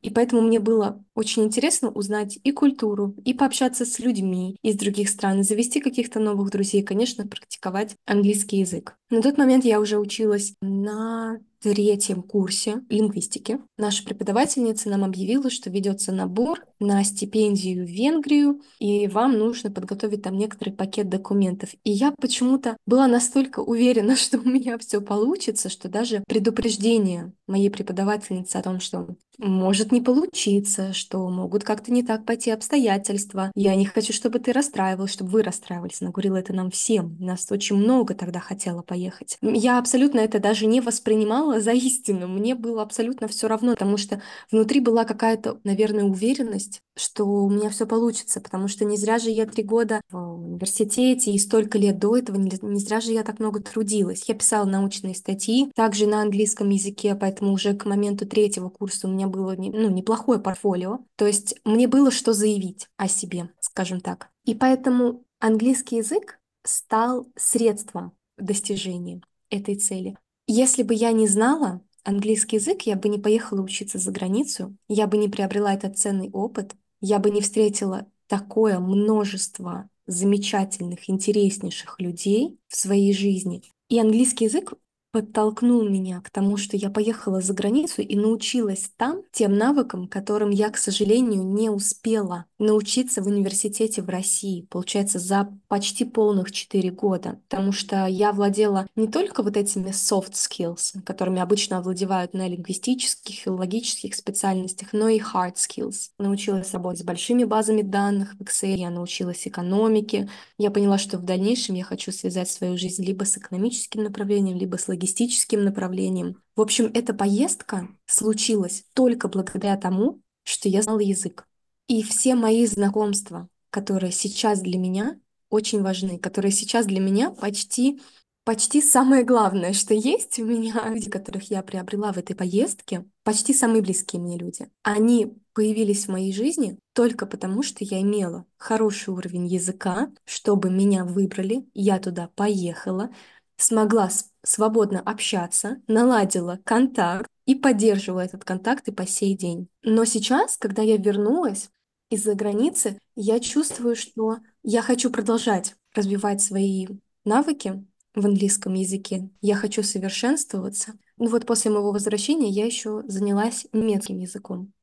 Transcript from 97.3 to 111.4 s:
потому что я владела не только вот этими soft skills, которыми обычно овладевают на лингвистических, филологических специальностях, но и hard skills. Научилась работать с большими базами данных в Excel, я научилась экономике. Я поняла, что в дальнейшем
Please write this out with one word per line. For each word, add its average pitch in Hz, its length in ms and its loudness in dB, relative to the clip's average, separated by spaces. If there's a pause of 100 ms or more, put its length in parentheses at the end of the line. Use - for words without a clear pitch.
потому 196 240 -2
что 196 340 -2
я 202 260 2
владела 202 540 2 (100)
не 220 100 2
только 311 360 -2
вот 208 160 0
этими 196 300 -2
soft 196 440 -2
skills, - 720 -6
которыми 185 380 -2
обычно 190 360 0
овладевают 185 540 -2
на 190 160 -4
лингвистических, 196 840 -4
филологических 196 800 -4
специальностях, 190 800 -4
но 214 140 2
и 220 100 4
hard 185 380 -2
skills. - 640 -6
Научилась 202 540 -2
работать 180 280 -6
с 175 40 -14
большими 208 400 0
базами 214 380 2
данных 202 560 0
в - 40 -14
Excel, 190 340 -2
я 180 120 -4
научилась 175 580 -6
экономике. 202 840 0 (260)
Я 208 140 0
поняла, 202 260 4
что 196 220 -4
в 180 60 -8
дальнейшем 190 500 0